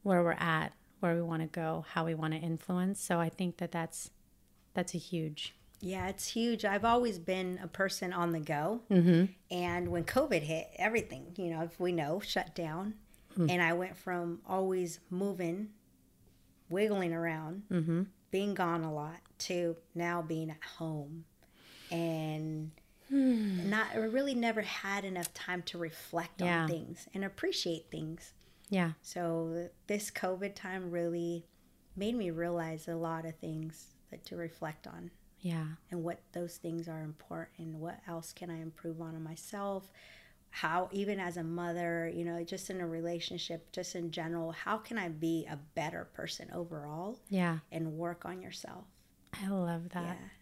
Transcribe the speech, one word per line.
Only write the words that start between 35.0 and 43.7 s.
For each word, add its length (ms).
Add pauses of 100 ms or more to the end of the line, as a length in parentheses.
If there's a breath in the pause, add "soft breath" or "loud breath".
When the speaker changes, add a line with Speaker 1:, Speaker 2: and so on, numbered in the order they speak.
Speaker 1:
Yeah. 280 (220)
Speaker 2:
And 140
what 160 (140)
those 240
things 320
are 120
important. 760
What 300
else 260
can 160
I 100
improve 420
on 140
in 80
myself? 680 (600 loud breath)
How, 420
even 280
as 180
a 60
mother, 720
you 120
know, 180
just 260
in 120
a 60
relationship, 840